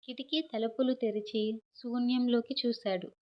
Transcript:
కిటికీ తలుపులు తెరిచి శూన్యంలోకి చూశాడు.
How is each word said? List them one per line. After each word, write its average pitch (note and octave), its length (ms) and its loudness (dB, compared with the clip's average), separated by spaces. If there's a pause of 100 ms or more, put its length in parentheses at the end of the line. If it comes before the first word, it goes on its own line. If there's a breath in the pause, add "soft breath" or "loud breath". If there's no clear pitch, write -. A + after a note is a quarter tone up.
కిటికీ C4+ 360 -2
తలుపులు A#3+ 520 0
తెరిచి G#3+ 680 -2 (160)
శూన్యంలోకి B3 760 2 (120)
చూశాడు. F#3+ 440 -2 (120)